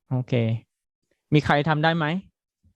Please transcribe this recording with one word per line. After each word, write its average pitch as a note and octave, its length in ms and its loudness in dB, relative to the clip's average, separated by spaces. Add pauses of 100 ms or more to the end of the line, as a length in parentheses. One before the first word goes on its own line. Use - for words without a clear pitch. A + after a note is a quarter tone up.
(120)
Okay. A#2 540 -2 (680)
มี D3+ 120 6
ใ - 40 -2
ค - 20 4
ร D#3 40 4 (140)
ท - 80 2
ำ D3+ 80 -2
ไ - 20 2
ด้ - 100 2
ไ E3 40 -4
ห D3+ 40 -2
ม? - 20 -2 (680)